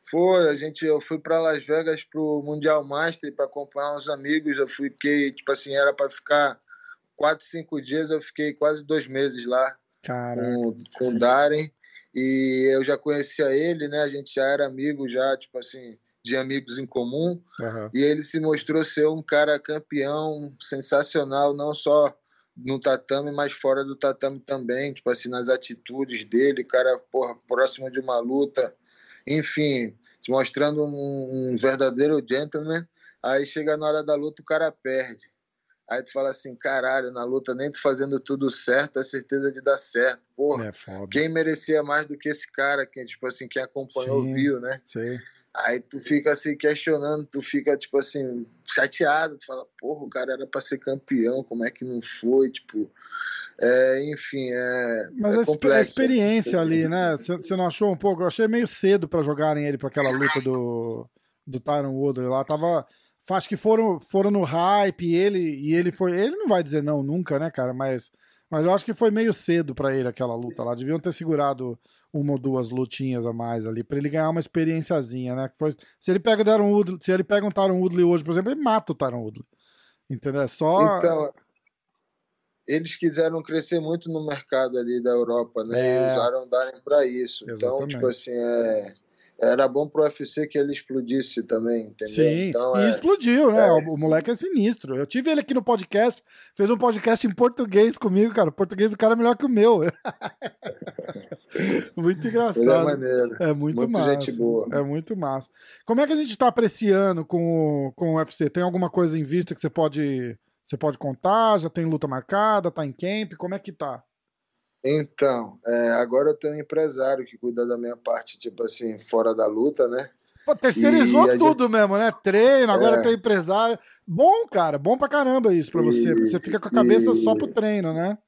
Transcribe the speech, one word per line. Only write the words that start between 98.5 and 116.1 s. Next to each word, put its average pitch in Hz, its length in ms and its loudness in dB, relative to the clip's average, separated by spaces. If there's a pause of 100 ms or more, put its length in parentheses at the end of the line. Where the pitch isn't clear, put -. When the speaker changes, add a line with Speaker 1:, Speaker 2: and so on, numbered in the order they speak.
Speaker 2:
O - 20 -16
português 196 380 0
do 208 80 -6
cara 220 160 6
é - 20 2
melhor 233 200 4
que 285 100 -4
o - 20 0
meu. 220 320 6
<laughs> - 2250 -6
Muito 170 320 0
engraçado. 220 340 2
Speaker 1:
Ele 123 80 8
é 135 140 6
maneiro. 127 560 0
Speaker 2:
É 156 120 2
muito 147 240 -2
Speaker 1:
Muito 120 140 0
Speaker 2:
massa. 165 200 2
Speaker 1:
gente 139 220 0
boa. 117 400 0
Speaker 2:
É 143 100 0
muito 160 340 -4
massa. 135 320 -4 (360)
Como 233 160 0
é 294 60 4
que 294 60 0
a 311 40 2
gente 262 200 -2
tá 247 160 4
pra 233 140 2
esse 202 240 0
ano 190 340 4
com 160 640 0
o, 123 40 -8
com 165 220 -2
o - 20 2
U 160 40 2
F 156 140 -4
C? 147 160 0
Tem 175 120 -2
alguma 180 280 0
coisa 165 280 2
em 156 40 -2
vista 170 320 -2
que - 60 -14
você 156 100 -2
pode, 139 680 -2 (240)
você - 140 -10
pode 147 220 -2
contar? 202 600 2
Já 160 120 -2
tem 170 140 -2
luta 156 220 0
marcada? 196 640 0
Tá 160 140 -6
em 135 80 -8
camp? 196 440 -6
Como 185 180 -8
é 202 40 -8
que 196 140 -14
tá? 135 300 -8 (800)
Speaker 1:
Então, 135 840 0
é, 117 240 2
agora 123 400 2